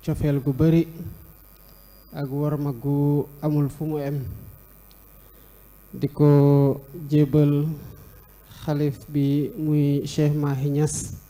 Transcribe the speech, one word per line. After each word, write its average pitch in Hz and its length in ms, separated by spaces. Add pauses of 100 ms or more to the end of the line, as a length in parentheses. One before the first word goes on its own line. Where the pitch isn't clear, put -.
cofeel 147 400
gu 139 120
bari 160 300 (1300)
ak 139 200
worma 147 420
gu 143 540 (120)
amul 147 320
fu - 140
mu 156 140
em, 143 200 (1700)
di 131 160
ko 147 200 (800)
jébal 147 600 (960)
xalif 147 340 (100)
bi 143 480
muy 147 500
Cheikh 147 300
Mahi 143 360
Niass 147 420 (180)